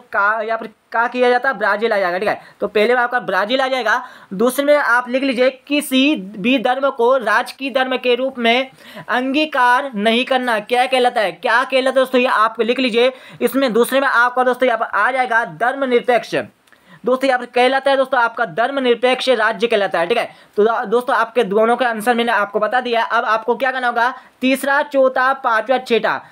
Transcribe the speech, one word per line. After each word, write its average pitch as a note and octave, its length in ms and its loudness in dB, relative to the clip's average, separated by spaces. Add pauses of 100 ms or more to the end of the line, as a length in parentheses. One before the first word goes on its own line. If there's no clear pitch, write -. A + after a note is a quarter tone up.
(140)
कहाँ, G#3+ 300 0
यहाँ A3+ 160 -4
पर A3 100 -12 (220)
कहाँ A#3 180 0
किया B3 200 2
जाता B3 200 2
है, A#3 80 -2
ब्राजील G#3 360 0
आ G#3 60 0
जाएगा, F3+ 180 0
ठीक G3 120 -2
है। C#3+ 100 -2 (200)
तो G3+ 80 -2
पहले A3 280 2
में B3 60 2
आपका B3 200 -2
ब्राजील G3+ 400 -2
आ C4 60 0
जाएगा। B3 340 -2 (340)
दूसरे B3 300 0
में D4 100 6
आप A#3+ 340 2
लिख B3+ 140 -2
लीजिए, C4 260 2 (180)
किसी C#4 480 2
भी G#3+ 440 -2
धर्म C4 320 0
को B3 260 2
राजकीय B3 540 -2
धर्म C4 260 -2
के B3 180 0
रूप C4 240 -4
में A#3+ 300 0 (400)
अंगीकार C4 880 0
नहीं A3+ 300 0
करना B3 360 -2
क्या B3 260 0
कहलाता B3 340 0
है, F#3 120 -2
क्या A#3+ 300 0
कहलाता C4 260 0
है B3 60 0
दोस्तों, B3+ 260 2
ये B3 60 2
आप A3+ 340 0
लिख A3+ 180 -2
लीजिए। B3 320 0 (300)
इसमें B3+ 320 0
दूसरे A#3+ 260 2
में C4+ 80 0
आपका B3 360 2
दोस्तों B3+ 240 0
यहाँ A3+ 120 0
पर - 180 -4
आ A3 140 0
जाएगा A#3+ 340 0 (120)
धर्मनिरपेक्ष। B3 800 0 (720)
दोस्तों, B3+ 220 0
यहाँ B3 120 2
पर A#3+ 80 -12
कहलाता C4 440 2
है C4+ 60 2
दोस्तों C4 220 0
आपका A#3 280 0
धर्मनिरपेक्ष B3 840 0
राज्य A3 360 0
कहलाता G3 320 0
है, F3 80 0
ठीक A#3 100 0
है। G3 120 -4 (280)
तो G3+ 60 4
दो-, A3+ 220 0
दोस्तों, A#3+ 300 0
आपके A3+ 280 0
दोनों A3 320 2
का B3 120 0
आंसर A3+ 280 -2
मैंने A#3 160 -2
आपको G#3 280 0
बता G#3+ 220 0
दिया A#3 200 -2
है। - 80 -2
अब A#3+ 160 -2
आपको B3 300 0
क्या C4 160 -2
करना B3+ 160 -4
होगा, A#3+ 260 0 (280)
तीसरा, C4+ 420 0
चौथा, C4 520 2
पांचवा, A#3+ 440 0
छठा, A3 420 -2 (100)